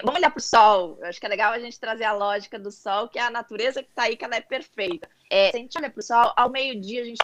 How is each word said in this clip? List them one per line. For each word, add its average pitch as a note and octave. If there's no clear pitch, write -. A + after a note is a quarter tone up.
vamos C4+
olhar D#4+
pro -
sol. G3+
Eu E3+
acho F3
que -
é -
legal G#3
a A#3
gente A#3+
trazer A3+
a G#3+
lógica G3+
do G3+
sol, G#3
que -
é A#3+
a A#3+
natureza A#3
que -
tá B3
aí, A#3
que -
ela A#3+
é A3
perfeita. G#3
É, G3
se A#3+
a A#3
gente C4
olha D4
pro G#3+
sol, A#3
ao B3
meio-dia B3
a -
gente A#3